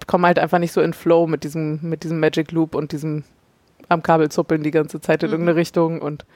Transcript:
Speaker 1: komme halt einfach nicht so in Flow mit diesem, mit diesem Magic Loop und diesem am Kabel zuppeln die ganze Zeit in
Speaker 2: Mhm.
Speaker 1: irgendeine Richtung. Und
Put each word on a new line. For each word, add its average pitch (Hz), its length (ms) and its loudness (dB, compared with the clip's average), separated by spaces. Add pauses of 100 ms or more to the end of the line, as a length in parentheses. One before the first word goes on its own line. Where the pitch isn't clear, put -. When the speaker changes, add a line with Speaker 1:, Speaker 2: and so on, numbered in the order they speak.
Speaker 1:
komme 180 200 2
halt 175 120 4
einfach 165 200 2
nicht 175 140 -2
so 175 100 2
in 165 100 2
Flow 170 340 4
mit 156 180 -2
diesem, 156 360 -4
mit 165 240 -6
diesem 160 160 -4
Magic 156 320 0
Loop 160 220 0
und 151 180 -4
diesem 151 320 -6 (640)
am 165 140 0
Kabel 160 280 4
zuppeln 160 320 0
die 151 80 -2
ganze 156 300 -2
Zeit 156 220 0
in 156 80 -2
Speaker 2:
Mhm. - 20 -2
Speaker 1:
irgendeine 165 260 0
Richtung. 165 440 0
Und 147 340 -8